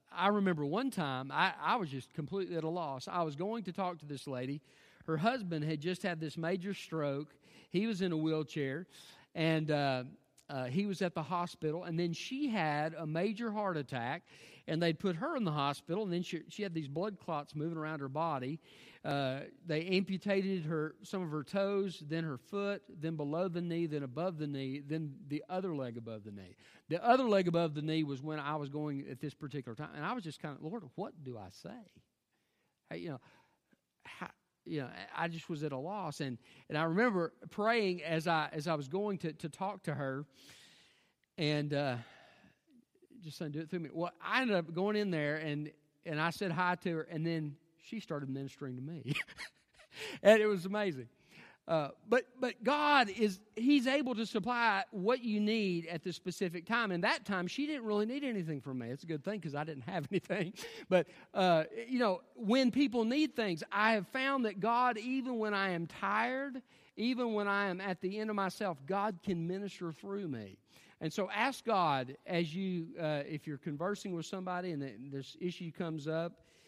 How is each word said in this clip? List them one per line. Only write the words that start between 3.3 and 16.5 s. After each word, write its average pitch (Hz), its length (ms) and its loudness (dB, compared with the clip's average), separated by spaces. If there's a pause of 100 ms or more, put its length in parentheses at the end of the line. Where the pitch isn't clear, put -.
going 208 280 -4
to 180 80 -6
talk 180 260 -2
to 147 80 -18
this 147 200 -8
lady. 135 360 -4 (420)
Her 160 140 0
husband 175 480 0
had 156 160 0
just 180 200 -2
had 175 160 -2
this 156 200 -6
major 175 340 -2
stroke. 151 600 -4 (340)
He 196 180 2
was 214 140 0
in 185 100 2
a 165 60 2
wheelchair, 156 720 0 (480)
and, 160 360 4
uh, 139 340 4 (460)
uh, 135 140 -2
he 139 200 0
was 196 160 -2
at 180 140 2
the 165 80 0
hospital, 175 600 -2
and 170 140 -2
then 175 140 2
she 269 360 -4
had 160 460 2
a 160 120 -6
major 202 440 0
heart 202 280 0
attack, 131 460 -2 (440)
and 160 140 0
they'd 170 160 4
put 185 180 0
her 277 180 -2
in 254 100 0
the 165 80 2
hospital, 147 500 0
and 190 100 -2
then 175 100 0
she, 165 260 -6
she - 140 -8